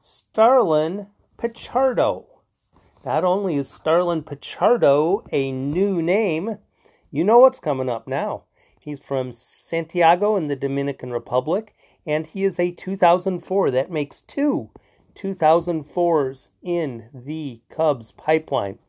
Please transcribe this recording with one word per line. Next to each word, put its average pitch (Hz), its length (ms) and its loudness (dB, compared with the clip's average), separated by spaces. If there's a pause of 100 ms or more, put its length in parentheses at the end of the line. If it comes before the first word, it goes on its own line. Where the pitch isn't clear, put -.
Starlin 196 1080 0 (300)
Pichardo. 226 880 -2 (800)
Not 143 200 0
only 185 300 0
is 139 140 -2
Starlin 170 540 0
Pichardo 160 1080 0
a 135 200 -2
new 160 500 -2
name, 190 560 -2 (520)
you 151 140 -2
know 220 140 6
what's 254 220 6
coming 131 280 -2
up 113 200 -6
now. 143 380 -6 (420)
He's 147 140 -10
from 131 320 -6
Santiago 175 1040 0
in 170 100 -2
the 143 80 -2
Dominican 139 560 -4
Republic, 131 640 -4 (320)
and 156 180 -2
he 190 200 -6
is 196 160 0
a 180 100 0
two 185 240 -8
thousand 180 460 2
four. 185 280 0
That 127 220 -2
makes 151 300 -6
two 240 500 -4 (420)
two 190 220 -8
thousand 165 480 2
fours 151 680 -2 (120)
in 147 500 -6
the 139 560 -10
Cubs 143 440 -2
pipeline. 139 680 -2 (100)